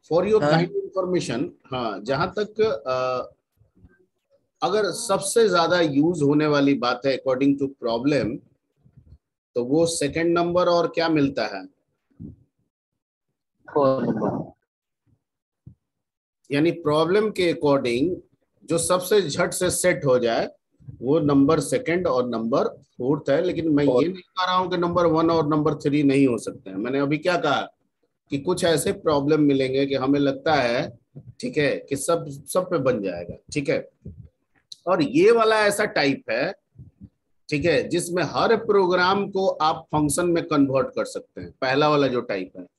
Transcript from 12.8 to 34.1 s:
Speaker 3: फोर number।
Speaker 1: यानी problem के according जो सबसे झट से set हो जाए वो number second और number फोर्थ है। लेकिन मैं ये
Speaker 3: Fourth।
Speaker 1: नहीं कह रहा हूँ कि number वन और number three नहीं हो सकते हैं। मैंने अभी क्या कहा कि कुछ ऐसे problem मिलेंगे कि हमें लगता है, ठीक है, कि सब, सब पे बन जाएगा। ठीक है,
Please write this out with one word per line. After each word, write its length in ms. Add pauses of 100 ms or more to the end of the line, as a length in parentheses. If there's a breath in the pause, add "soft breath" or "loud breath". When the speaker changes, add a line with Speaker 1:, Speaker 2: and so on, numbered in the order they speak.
Speaker 3:
फोर 280
number। 500 (2000)
Speaker 1:
यानी 180
problem 600
के 220
according 640 (480)
जो 140
सबसे 440
झट 300
से 180
set 340
हो 140
जाए 300 (540)
वो 160
number 420
second 460
और 220
number 400
फोर्थ 640
है। 120
लेकिन 260
मैं 160
ये 60
Speaker 3:
Fourth। 160
Speaker 1:
नहीं 100
कह 280
रहा 100
हूँ 160
कि 60
number 300
वन 240
और 180
number 260
three 280
नहीं 240
हो 120
सकते 320
हैं। 60
मैंने 220
अभी 200
क्या 180
कहा 240 (680)
कि 80
कुछ 260
ऐसे 280
problem 480
मिलेंगे 460
कि 80
हमें 260
लगता 340
है, 440 (420)
ठीक 180
है, 180
कि 200
सब, 320
सब 420
पे 80
बन 240
जाएगा। 320 (180)
ठीक 160
है, 220 (960)